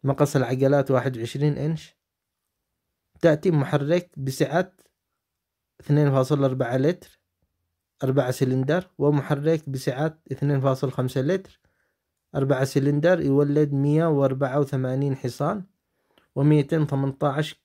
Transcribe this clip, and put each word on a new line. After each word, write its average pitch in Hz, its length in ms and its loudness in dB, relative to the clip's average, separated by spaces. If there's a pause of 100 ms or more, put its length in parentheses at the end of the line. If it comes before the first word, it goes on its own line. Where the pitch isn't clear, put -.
مقاس 143 320 0
العجلات 135 540 2
واحد 127 260 0
وعشرين 139 420 -2
إنش، 156 380 -6 (1200)
تأتي 165 300 2
محرك 151 680 0
بسعة 139 540 -2 (1080)
اثنين 147 300 2
فاصل 135 340 2
أربعة 131 320 0
لتر 156 440 -2 (840)
أربعة 131 280 0
سلندر، 135 680 -2
ومحرك 147 720 0
بسعة 135 500 -6 (140)
اثنين 143 280 -2
فاصل 131 300 0
خمسة 127 300 -2
لتر 185 400 -4 (760)
أربعة 135 300 2
سلندر 143 560 2
يولد 143 520 2
مية 147 340 2
وأربعة 139 540 0
وثمانين 135 560 -2
حصان 170 480 -6 (680)
ومائتين 147 520 2
ثمنتاش 139 800 -2